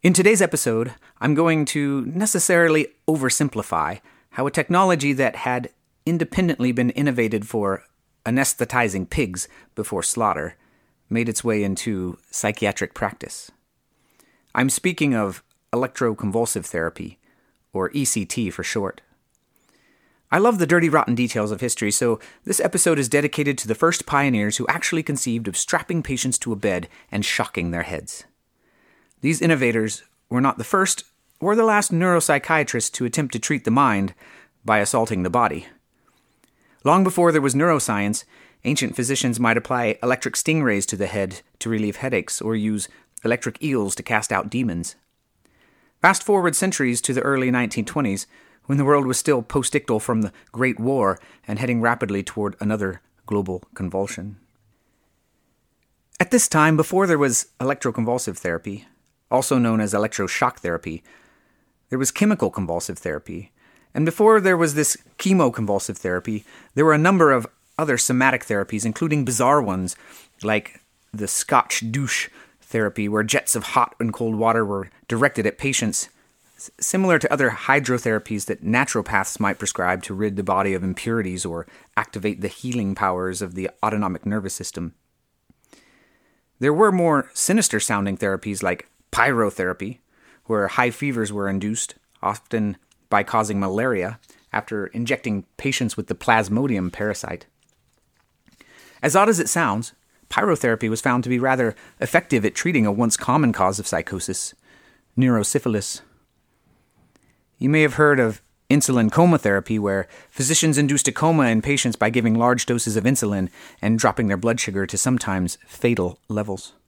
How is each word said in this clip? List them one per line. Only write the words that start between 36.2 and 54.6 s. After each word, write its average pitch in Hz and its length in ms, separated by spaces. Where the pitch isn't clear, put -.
Long 180 200
before 175 260
there 156 120
was 131 120
neuroscience, 123 680
ancient 127 320
physicians 123 420
might 117 200
apply 120 440
electric 123 340
stingrays 131 500
to 104 100
the 95 100
head 95 360
to - 100
relieve 107 280
headaches 123 440
or 110 160
use 107 320
electric 117 400
eels 120 340
to 95 60
cast 107 300
out 101 160
demons. 104 480
Fast 190 220
forward 175 340
centuries 135 460
to 135 100
the 127 80
early 131 300
nineteen 120 340
twenties, 107 420
when 139 140
the 143 80
world 143 180
was 127 140
still 131 240
postictal 123 580
from 110 220
the 101 100
Great 120 300
War 120 400
and 107 120
heading 120 240
rapidly 113 400
toward 104 360
another 104 440
global 95 380
convulsion. 95 640